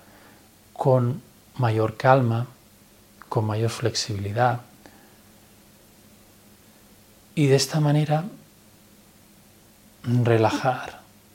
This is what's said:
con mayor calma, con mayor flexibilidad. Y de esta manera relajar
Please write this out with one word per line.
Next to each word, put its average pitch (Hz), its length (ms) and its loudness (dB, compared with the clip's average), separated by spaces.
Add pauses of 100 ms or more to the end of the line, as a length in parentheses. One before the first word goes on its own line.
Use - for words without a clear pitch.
(720)
con 127 480 0 (380)
mayor 110 380 0
calma, 127 500 2 (840)
con 110 160 -4
mayor 110 240 -2
flexibilidad. 113 960 -4 (2750)
Y 147 140 2
de 135 80 6
esta 151 240 -2
manera 151 440 0 (1800)
relajar 120 1000 0 (300)